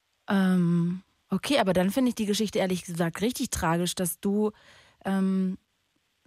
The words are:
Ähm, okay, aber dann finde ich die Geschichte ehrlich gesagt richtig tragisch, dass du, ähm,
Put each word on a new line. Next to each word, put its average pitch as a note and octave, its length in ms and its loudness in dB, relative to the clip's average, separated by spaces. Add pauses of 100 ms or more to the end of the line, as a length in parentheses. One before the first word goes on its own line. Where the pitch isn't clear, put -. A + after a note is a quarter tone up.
(300)
Ähm, F3+ 760 2 (280)
okay, G3 280 0
aber F#3+ 140 2
dann F#3 180 2
finde B3+ 200 2
ich - 40 -4
die A3 120 -4
Geschichte G#3 320 -2
ehrlich F#3 260 0
gesagt E3+ 360 -4
richtig B3 300 -2
tragisch, F3 440 0
dass F3 260 -4
du, G#3+ 320 0 (520)
ähm, F#3+ 540 0 (680)